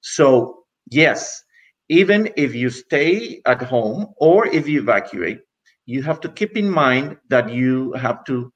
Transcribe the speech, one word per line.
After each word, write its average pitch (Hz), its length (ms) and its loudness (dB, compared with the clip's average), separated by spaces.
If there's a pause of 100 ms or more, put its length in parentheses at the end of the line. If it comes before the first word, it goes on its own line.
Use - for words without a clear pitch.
So 131 640 2 (240)
yes, - 540 0 (460)
even 196 460 4
if 147 180 0
you 120 160 -2
stay 165 760 -2
at 123 160 0
home 123 560 -4
or 180 300 4
if 143 200 -2
you 147 140 -2
evacuate, 101 580 -2 (460)
you 131 180 -8
have 156 180 -4
to 160 80 -10
keep 214 280 -6
in 202 120 -2
mind 139 480 0 (120)
that 120 220 0
you 127 420 -2
have 123 320 -6
to 123 300 -6